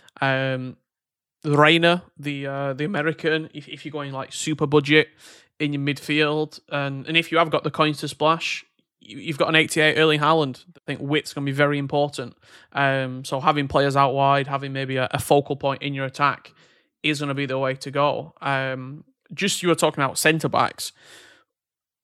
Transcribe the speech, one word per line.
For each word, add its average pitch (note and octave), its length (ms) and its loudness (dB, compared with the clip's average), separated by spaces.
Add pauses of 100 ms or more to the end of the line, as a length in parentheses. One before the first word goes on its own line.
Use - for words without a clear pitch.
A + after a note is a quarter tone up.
(200)
um, C3 560 -2 (680)
Reina, E3 580 6 (160)
the, C#3+ 300 -6
uh, C#3 240 -4
the C#3 120 -4
American, D#3 720 -2
if, C#3+ 140 -14
if D3 160 -14
you're D3 80 -12
going, C#3+ 180 -8
like, C3+ 220 -10
super D#3 340 -2
budget D3 420 6 (520)
in D3 120 -2
your C#3+ 100 -2
midfield, D3+ 760 -2 (100)
and, C#3 380 -6
and D#3+ 100 -4
if E3 140 0
you D#3+ 80 2
have E3 120 2
got D3+ 120 0
the - 80 -4
coins D3+ 280 0
to D3+ 100 -6
splash, - 560 -2 (360)
you, - 180 -18
you've D3+ 200 -6
got E3 100 2
an D#3+ 60 2
eighty-eight D#3 440 2
Erling D3+ 220 4
Haaland. D3 440 2 (120)
I - 100 -20
think C#3+ 140 -8
width's C#3+ 320 -2
gonna C#3+ 140 -6
be C#3 60 -2
very C#3+ 260 2
important. C#3+ 560 -4 (380)
Um, C3+ 520 -2
so C#3 160 -6
having D3 260 2
players C#3 300 2
out C#3 160 4
wide, C#3 340 2
having C#3 280 -6
maybe C3+ 220 -6
a, C3 140 0
a - 80 -2
focal C#3+ 380 2
point C3+ 260 -4
in C#3+ 120 -6
your C3+ 100 -4
attack C3+ 480 -2 (500)
is D3+ 180 -2
gonna C#3+ 140 -4
be C#3 120 -4
the C3 120 -4
way C3 180 -2
to C#3 140 -12
go. C#3+ 520 -2
Um, C3+ 600 -6 (280)
just F#3 300 -2
you F3 80 4
were E3 40 4
talking D3+ 300 2
about - 140 -2
centre D#3 320 2
backs. - 420 -2 (1120)